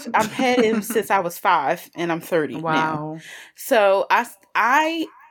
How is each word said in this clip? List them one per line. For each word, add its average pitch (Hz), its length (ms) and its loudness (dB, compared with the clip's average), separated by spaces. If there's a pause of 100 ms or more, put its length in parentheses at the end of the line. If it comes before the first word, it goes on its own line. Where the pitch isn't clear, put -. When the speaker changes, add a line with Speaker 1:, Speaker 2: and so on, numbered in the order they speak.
(140)
Speaker 1:
I've 214 200 0
had 247 260 0
them 220 220 2
Speaker 2:
<laughs> - 20 -8
Speaker 1:
since 214 260 -2
I 196 100 2
was 170 180 -6
five 170 580 0
and 170 160 -4
I'm 165 100 -2
thirty 156 340 -2
now. 156 60 -8
Speaker 2:
Wow. 156 580 -2 (360)
Speaker 1:
So 196 560 2
I, 226 160 2 (260)
I, 311 520 2 (260)